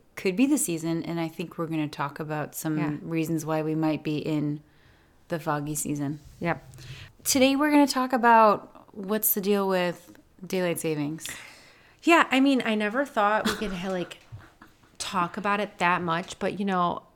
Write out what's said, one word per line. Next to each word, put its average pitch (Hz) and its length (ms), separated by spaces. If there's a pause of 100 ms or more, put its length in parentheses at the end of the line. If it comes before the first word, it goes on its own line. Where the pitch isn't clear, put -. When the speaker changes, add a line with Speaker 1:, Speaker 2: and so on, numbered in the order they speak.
(160)
Speaker 1:
could 185 200
be 247 100
the 285 120
season, 165 460
and 165 160
I 165 80
think 165 280
we're 165 120
gonna 156 200
talk 147 320
about 151 340
some 156 240
Speaker 2:
Yeah. 151 140 (100)
Speaker 1:
reasons 160 440
why 156 160
we 156 120
might 156 280
be 151 160
in 147 420 (680)
the 170 100
foggy 151 360
season. 147 460 (200)
Speaker 2:
Yep. 170 220 (640)
Speaker 1:
Today 269 320
we're 294 140
gonna 285 160
talk 262 260
about 226 840
what's 214 380
the 214 80
deal 196 280
with 180 440 (340)
daylight 175 340
savings. 156 460 (760)
Speaker 2:
Yeah, 320 280
I 262 100
mean, 269 240
I 220 100
never 214 320
thought 208 400
we 214 80
could, 202 180 (120)
like, 185 340 (800)
talk 175 380
about 202 240
it 202 180
that 175 220
much, 170 380
but, 185 220
you 208 40
know, 180 380 (140)